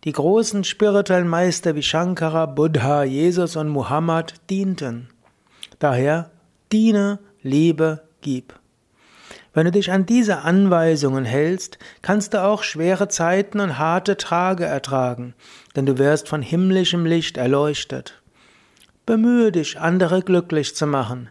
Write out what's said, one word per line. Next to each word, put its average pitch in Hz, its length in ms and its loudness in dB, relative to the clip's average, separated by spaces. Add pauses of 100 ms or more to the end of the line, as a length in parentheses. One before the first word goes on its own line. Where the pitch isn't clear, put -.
Die 151 100 -6
großen 202 500 2
spirituellen 196 640 2
Meister 170 480 0
wie 147 80 -4
Shankara, 160 640 0
Buddha, 147 560 2
Jesus 170 520 0
und 156 140 -4
Muhammad 160 640 -2 (160)
dienten. 151 600 -4 (680)
Daher 147 540 0 (400)
diene, 208 480 2 (240)
liebe, 156 580 0 (200)
gib. - 380 -8 (960)
Wenn 160 120 2
du 175 60 2
dich 190 200 0
an 190 160 2
diese 220 320 2
Anweisungen 165 840 2
hältst, 147 540 -4 (240)
kannst 208 320 -2
du 202 80 0
auch 208 220 0
schwere 180 460 -2
Zeiten 196 500 -2
und 175 180 -2
harte 180 400 -2
Tage 180 480 -2
ertragen, 127 680 -4 (400)
denn 135 100 0
du 135 140 0
wirst 147 280 2
von 151 140 -6
himmlischem 175 640 0
Licht 165 320 -2
erleuchtet. 139 840 -2 (840)
Bemühe 226 460 4
dich, 165 280 -4
andere 180 440 2
glücklich 175 520 0
zu 151 120 -2
machen 123 440 -4